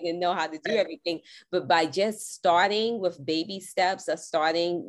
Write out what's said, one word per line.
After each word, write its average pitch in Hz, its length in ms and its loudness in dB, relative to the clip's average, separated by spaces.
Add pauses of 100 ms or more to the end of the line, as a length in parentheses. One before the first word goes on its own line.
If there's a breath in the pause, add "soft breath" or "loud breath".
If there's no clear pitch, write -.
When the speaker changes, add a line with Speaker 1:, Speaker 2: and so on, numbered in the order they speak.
Speaker 1:
and 170 180 -4
know 175 160 0
how 160 100 -2
to 156 140 -8
do - 120 -8
Speaker 2:
Right. 220 80 2
Speaker 1:
everything, 165 420 -4 (300 loud breath)
but 160 160 -2
by 165 200 6
just 202 480 -2
starting 208 640 2
with 170 260 -4
baby 165 340 -2
steps, 185 480 -2
us 165 200 -4
starting, 170 600 0